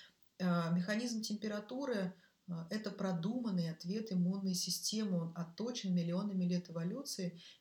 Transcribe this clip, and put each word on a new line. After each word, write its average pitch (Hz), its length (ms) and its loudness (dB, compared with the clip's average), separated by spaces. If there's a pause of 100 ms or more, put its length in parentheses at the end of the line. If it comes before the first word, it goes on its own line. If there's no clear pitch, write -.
(400)
Э, 170 340 4
механизм 214 480 2
температуры, 214 920 -2 (340)
э, 175 60 -4 (160)
это 208 220 -2
продуманный 185 800 0
ответ 202 400 -4
иммунной 185 420 2
системы, 185 680 0
он 165 140 -4
отточен 190 580 -2
миллионами 180 520 2
лет 175 240 2
эволюции. 175 720 -4 (220)